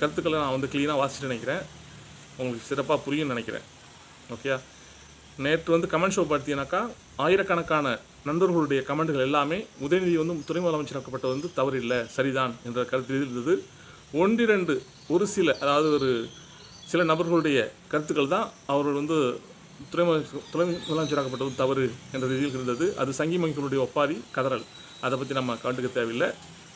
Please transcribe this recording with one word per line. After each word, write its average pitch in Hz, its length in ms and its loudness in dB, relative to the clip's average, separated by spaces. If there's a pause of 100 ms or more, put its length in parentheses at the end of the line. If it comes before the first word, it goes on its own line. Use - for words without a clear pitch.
கருத்துக்களை 156 420 0
நான் 135 140 0
வந்து 135 180 -2
கிளீனாக 143 260 2
வாசிச்சுட்டு 135 300 -2
நினைக்கிறேன், 123 340 -4 (760)
உங்களுக்கு 123 320 -6
சிறப்பாக 139 360 0
புரியும்னு 143 280 -2
நினைக்கிறேன். 110 320 -8 (720)
ஓகேயா? 135 220 -2 (880)
நேற்று 160 300 2
வந்து 170 200 2
கமெண்ட் 185 220 2
ஷோ 196 140 4
பார்த்தீங்கன்னாக்கா, 143 500 0 (440)
ஆயிரக்கணக்கான 170 600 2 (420)
நண்பர்களுடைய 156 600 2
கமெண்ட்கள் 143 380 0
எல்லாமே 147 320 2 (260)
உதயநிதி 175 380 2
வந்து 165 260 -4
துணை 165 160 -2
முதலமைச்சராக்கப்பட்டது 131 680 -2
வந்து 147 140 -4 (100)
தவறில்லை, 127 420 0 (160)
சரிதான் 131 380 0 (140)
என்ற 120 120 -2 (100)
கருத்து 131 300 -2
இருந்தது. 127 340 0 (680)
ஒன்றிரண்டு, 208 520 4 (400)
ஒரு 180 100 4 (100)
சில, 175 140 4 (140)
அதாவது 143 340 4
ஒரு 131 140 2 (800)
சில 170 100 4 (100)
நபர்களுடைய 160 480 4 (340)
கருத்துக்கள் 151 420 0
தான் 208 120 0 (260)
அவர்கள் 143 280 2
வந்து 156 180 0 (720)
துணை 170 180 2
முதல-, 147 340 0 (100)
துணை 165 160 2
முதலமைச்சராக்கப்பட்டது 143 920 -2
தவறு 131 220 2 (300)
என்ற 131 180 -2
ரீதியில் 135 260 0
இருந்தது. 127 280 0 (160)
அது 131 80 0 (100)
சங்கி 165 220 0
மங்கனுடைய 139 440 0
ஒப்பாரி 147 300 0 (200)
கதறல், 131 300 0 (400)
அதை 127 140 2
பற்றி 135 200 -4
நம்ம 123 240 -2
கண்டுக்க 127 340 -2
தேவையில்லை. 117 320 0 (460)